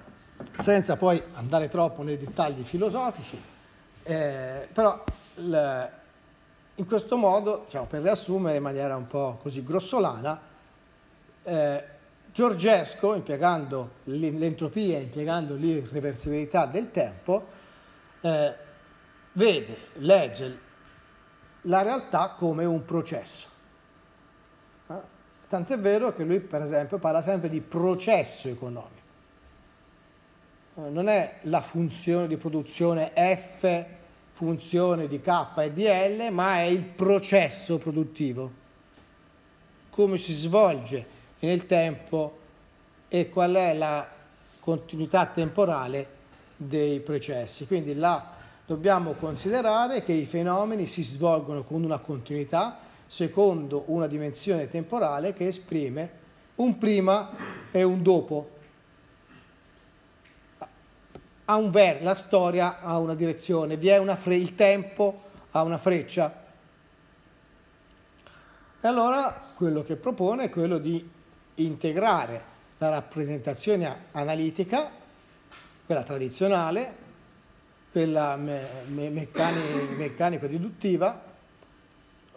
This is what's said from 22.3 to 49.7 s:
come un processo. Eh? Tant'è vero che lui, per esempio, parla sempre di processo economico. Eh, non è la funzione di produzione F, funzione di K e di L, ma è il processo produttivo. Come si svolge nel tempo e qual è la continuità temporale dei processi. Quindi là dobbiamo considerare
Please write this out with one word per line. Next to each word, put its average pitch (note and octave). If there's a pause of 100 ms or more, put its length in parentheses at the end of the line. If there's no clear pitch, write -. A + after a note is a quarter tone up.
come E3+
un E3
processo. - (1400)
Eh? D#3 (540)
Tant'è F#3+
vero G#3
che E3
lui, F3+
per D#3
esempio, D3
parla D#3+
sempre E3+
di D#3
processo F3+
economico. A#2+ (1700)
Eh, D3+
non F3
è G3
la D#3+
funzione E3+
di D#3+
produzione D#3
F, F3+ (480)
funzione E3+
di C#3
K F3 (100)
e D3+
di G3
L, G3+
ma F#3
è E3+
il F3+
processo F#3
produttivo. C#3 (1200)
Come G3
si E3+
svolge D3 (240)
nel F3
tempo D#3+ (720)
e F3
qual F3+
è F3+
la D3+ (520)
continuità E3
temporale D3 (400)
dei D3
processi. C#3
Quindi D3+
là D#3+ (300)
dobbiamo E3+
considerare A3+